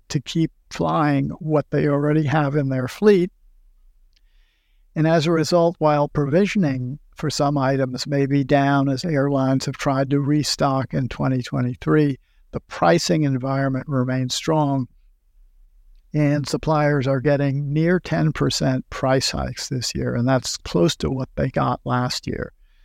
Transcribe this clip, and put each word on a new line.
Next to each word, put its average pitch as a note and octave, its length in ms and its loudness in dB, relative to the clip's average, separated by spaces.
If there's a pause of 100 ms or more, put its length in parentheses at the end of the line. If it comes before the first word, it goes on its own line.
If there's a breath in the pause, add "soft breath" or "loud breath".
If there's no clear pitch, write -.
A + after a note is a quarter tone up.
(100)
to D3 100 -2
keep E3 320 -2 (180)
flying D3 600 0 (100)
what D3+ 300 0
they D3+ 180 0
already D3 340 2
have C#3+ 320 0
in D3 140 0
their C3 180 -2
fleet. G3 460 2 (1600)
And D#3 140 2
as D#3+ 180 2
a F3 60 2
result, E3+ 480 2
while D3 280 2
provisioning C#3+ 920 0 (140)
for D3+ 160 -4
some D3 280 0
items C3 480 0
may C#3 200 0
be C#3 180 2
down C#3 440 2
as C3 160 -2
airlines C3+ 600 0
have C#3 100 -6
tried C3+ 340 0
to C#3+ 100 2
restock C#3 720 0
in C3+ 140 -2
twenty C3 340 -2
twenty-three, C#3+ 720 0 (360)
the - 80 -8
pricing E3+ 640 0
environment C3+ 640 -2
remains B2+ 480 -2
strong, C#3+ 500 0 (1300)
and D3 340 0
suppliers D3 600 0
are C3+ 120 0
getting C#3+ 520 0
near E3 260 2
ten D#3+ 340 0
percent C#3 580 -2
price C3+ 420 0
hikes B2+ 360 -6
this B2+ 280 -4
year, B2+ 180 -2
and A#2+ 140 0
that's C3 300 0
close E3+ 380 0
to D3+ 140 -4
what C3 240 -6
they C#3 140 0
got B2+ 360 -2
last B2 440 -2
year. - 240 -8 (320)